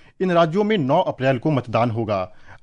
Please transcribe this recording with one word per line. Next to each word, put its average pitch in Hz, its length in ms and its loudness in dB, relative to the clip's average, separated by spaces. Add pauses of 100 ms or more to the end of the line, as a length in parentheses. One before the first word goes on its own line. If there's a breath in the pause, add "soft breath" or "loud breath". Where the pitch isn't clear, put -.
(220 soft breath)
इन 185 100 0
राज्यों 170 320 2
में 214 140 0
नौ 147 240 2
अप्रैल 135 360 0
को 156 140 -2
मतदान 120 400 0
होगा। 107 420 -4 (300 loud breath)